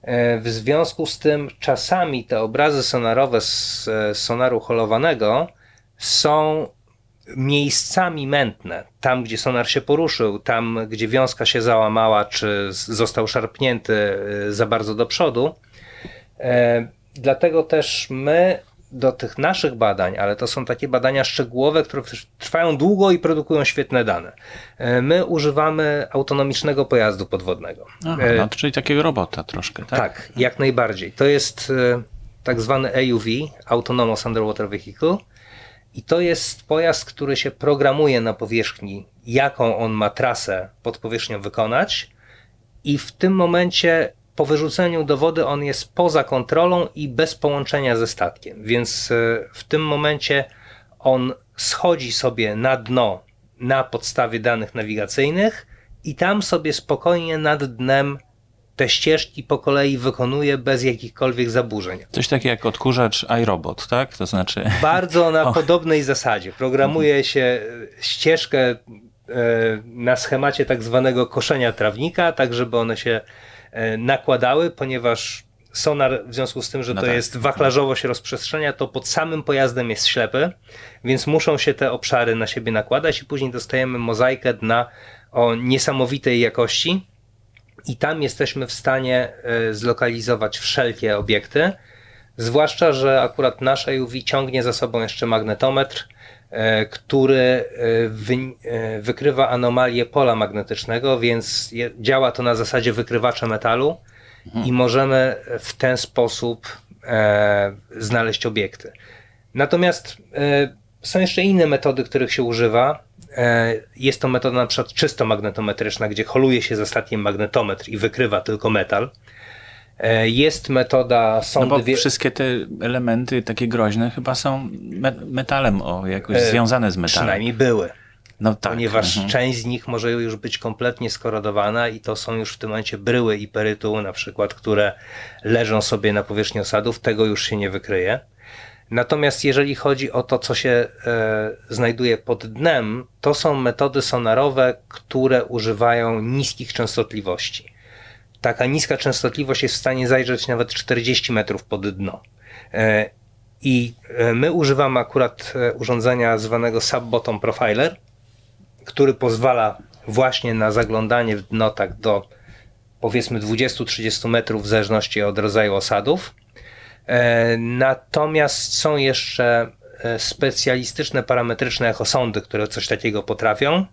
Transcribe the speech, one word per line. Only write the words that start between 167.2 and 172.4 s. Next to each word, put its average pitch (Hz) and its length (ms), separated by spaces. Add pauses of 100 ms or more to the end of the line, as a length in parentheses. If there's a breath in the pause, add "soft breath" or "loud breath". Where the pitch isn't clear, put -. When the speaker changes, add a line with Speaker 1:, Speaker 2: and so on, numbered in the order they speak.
Speaker 1:
natomiast 131 1160
są 151 240
jeszcze, 120 720 (320)
e, 117 160
specjalistyczne 127 1040
parametryczne 120 640
echosondy, 113 520